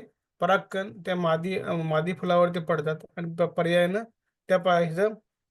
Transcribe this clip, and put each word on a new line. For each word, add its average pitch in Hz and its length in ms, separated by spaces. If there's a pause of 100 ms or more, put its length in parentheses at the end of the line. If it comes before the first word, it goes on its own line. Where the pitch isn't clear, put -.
(400)
परागकण 190 640
त्या 180 140
मादी, 170 420
अ, - 140
मादी 160 400
फुलावर 175 380
ते 175 100
पडतात 156 360 (200)
आणि 170 180
प-, 175 80
पर्यायानं 175 600 (460)
त्या 185 100
पा-, 175 220
ह्याचं 175 280 (420)